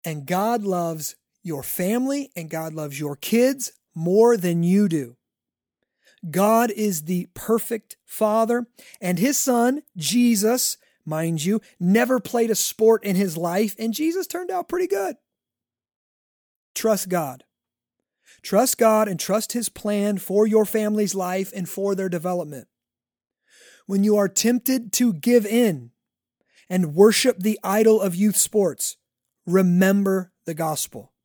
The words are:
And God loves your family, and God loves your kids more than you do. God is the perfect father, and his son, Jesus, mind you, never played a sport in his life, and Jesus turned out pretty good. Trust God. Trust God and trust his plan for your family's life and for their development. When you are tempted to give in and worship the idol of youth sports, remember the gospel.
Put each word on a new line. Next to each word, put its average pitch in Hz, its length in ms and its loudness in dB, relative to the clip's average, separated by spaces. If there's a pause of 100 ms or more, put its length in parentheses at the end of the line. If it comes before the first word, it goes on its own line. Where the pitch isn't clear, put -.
And 151 220 -8
God 208 380 -2
loves 170 540 -4 (260)
your 151 180 -8
family, 254 720 -4
and 160 140 -10
God 160 240 -8
loves 147 260 -8
your 147 160 -6
kids 254 580 0 (200)
more 208 440 4
than 170 260 0
you 196 240 4
do. 139 300 -4 (1120)
God 220 400 2
is 202 320 -2
the 180 320 -4
perfect - 680 -4
father, 226 640 0 (320)
and 180 200 -2
his 262 180 2
son, 254 460 2 (120)
Jesus, 220 840 2 (280)
mind 160 400 -4
you, 202 160 0 (180)
never 226 400 2
played 233 300 0
a 214 60 0
sport - 480 2
in 202 120 0
his 185 220 0
life, 180 400 -2
and 226 160 -4
Jesus 330 320 -2
turned 359 240 -8
out 359 180 -6
pretty 359 200 -2
good. 381 300 -4 (1600)
Trust 208 360 -2
God. 156 340 -4 (1000)
Trust 233 340 2
God 220 300 4
and 185 120 -4
trust 214 340 -2
his 240 160 -4
plan 208 480 -2
for 208 300 2
your 214 180 4
family's 214 480 -2
life 190 420 -4
and 185 140 -6
for 196 240 -4
their 190 160 -2
development. 165 580 -6 (1160)
When 196 180 0
you 208 140 4
are 202 120 2
tempted 240 640 0
to 240 200 2
give 226 320 4
in 202 460 0 (760)
and 180 280 -2
worship 214 440 4
the 214 240 -2
idol 220 380 2
of 185 140 -2
youth 202 220 0
sports, - 600 -2 (480)
remember 190 840 2 (140)
the 165 100 -6
gospel. 156 560 -6 (140)